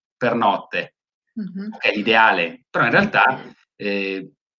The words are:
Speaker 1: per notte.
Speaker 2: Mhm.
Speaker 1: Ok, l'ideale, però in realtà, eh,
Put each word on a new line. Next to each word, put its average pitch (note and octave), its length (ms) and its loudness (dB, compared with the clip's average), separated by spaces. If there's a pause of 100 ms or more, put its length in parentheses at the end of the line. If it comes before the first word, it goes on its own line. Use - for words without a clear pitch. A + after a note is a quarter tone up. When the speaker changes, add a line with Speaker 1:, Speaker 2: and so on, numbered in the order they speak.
(180)
Speaker 1:
per A#2 180 0
notte. G2 600 -2 (400)
Speaker 2:
Mhm. G3 400 -10
Speaker 1:
Ok, - 200 -2
l'ideale, G#2 760 2
però C#3+ 160 0
in A2+ 60 0
realtà, C3 500 2 (340)
eh, G2 560 -6 (280)